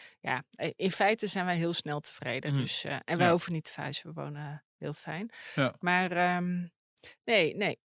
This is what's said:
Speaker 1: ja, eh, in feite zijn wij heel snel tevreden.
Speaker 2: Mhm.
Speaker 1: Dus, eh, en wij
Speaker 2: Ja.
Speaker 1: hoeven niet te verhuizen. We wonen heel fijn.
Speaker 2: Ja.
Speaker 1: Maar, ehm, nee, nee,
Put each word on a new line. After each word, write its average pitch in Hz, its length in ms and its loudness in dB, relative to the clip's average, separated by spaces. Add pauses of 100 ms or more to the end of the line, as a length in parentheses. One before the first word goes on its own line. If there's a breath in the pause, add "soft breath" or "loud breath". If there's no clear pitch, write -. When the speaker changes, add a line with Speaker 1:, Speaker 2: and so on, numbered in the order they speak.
(200 loud breath)
Speaker 1:
ja, 131 320 -2
eh, 151 240 -4
in 180 160 0
feite 208 360 2
zijn 185 180 -2
wij 180 120 2
heel 170 160 0
snel 147 260 -4
tevreden. 131 520 -6
Speaker 2:
Mhm. 139 100 2
Speaker 1:
Dus, - 220 -4
eh, 143 100 -4
en 151 240 -2
wij 175 80 6
Speaker 2:
Ja. 175 60 8
Speaker 1:
hoeven 170 220 2
niet 156 120 -4
te - 60 -12
verhuizen. 143 420 -8
We 160 80 -10
wonen 147 420 -10 (140)
heel 147 160 -6
fijn. 165 360 -8 (260 loud breath)
Speaker 2:
Ja. 135 240 2
Speaker 1:
Maar, 180 320 4
ehm, 180 560 2 (560 loud breath)
nee, 196 320 4
nee, 185 320 -2